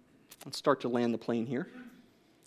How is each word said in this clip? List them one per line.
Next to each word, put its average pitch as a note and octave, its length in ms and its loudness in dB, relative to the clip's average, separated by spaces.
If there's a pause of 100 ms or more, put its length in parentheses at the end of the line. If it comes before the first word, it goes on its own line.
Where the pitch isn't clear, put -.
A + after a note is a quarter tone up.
(440)
Let's - 140 -10
start C#3 220 4
to C#3 80 -2
land A#2+ 240 4
the A2 60 -2
plane A#2 280 0
here. C#3+ 220 -4 (800)